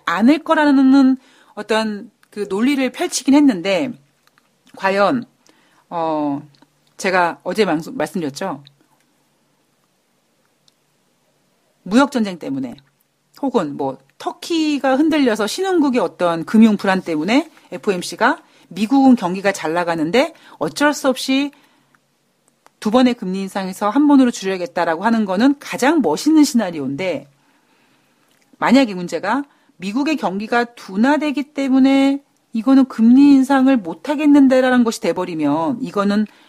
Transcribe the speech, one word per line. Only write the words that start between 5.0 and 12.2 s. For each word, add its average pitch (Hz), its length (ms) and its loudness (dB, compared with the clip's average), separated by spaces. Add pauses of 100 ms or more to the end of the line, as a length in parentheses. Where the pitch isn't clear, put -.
어, 151 520 -4 (540)
제가 180 460 -2
어제 185 240 -2
말씀-, 160 280 -6
말씀드렸죠. 151 720 -8 (3250)
무역전쟁 214 560 -2